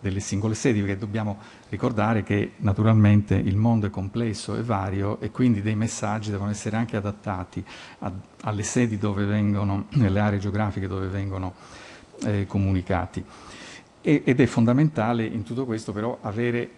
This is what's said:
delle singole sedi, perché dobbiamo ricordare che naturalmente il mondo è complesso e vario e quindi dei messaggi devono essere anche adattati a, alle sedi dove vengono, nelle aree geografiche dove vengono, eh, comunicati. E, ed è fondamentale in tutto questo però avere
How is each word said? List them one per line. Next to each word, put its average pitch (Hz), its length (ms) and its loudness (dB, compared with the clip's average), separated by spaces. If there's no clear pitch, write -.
delle 98 200 -2
singole 104 340 -2
sedi, 107 260 2
perché 98 160 -2
dobbiamo 107 400 -4
ricordare 110 540 0
che 104 360 0
naturalmente 104 760 6
il 98 220 2
mondo 110 300 4
è 98 40 -2
complesso 104 680 -4
e 113 60 -4
vario 98 580 -2
e 104 100 -6
quindi 120 300 2
dei 107 140 0
messaggi 107 560 -2
devono 101 200 -2
essere 104 260 -4
anche 117 200 -2
adattati 101 680 -6
a, 95 140 -6
alle 104 200 -2
sedi 113 340 0
dove 101 280 -2
vengono, 101 680 0
nelle 101 300 4
aree 104 180 2
geografiche 101 480 -2
dove 95 220 -4
vengono, 95 440 -4
eh, 101 220 0
comunicati. 92 760 0
E, 147 240 2
ed 131 160 4
è 127 60 8
fondamentale 120 760 2
in 110 180 -4
tutto 123 240 -6
questo 110 260 -6
però 107 300 -4
avere 117 560 -2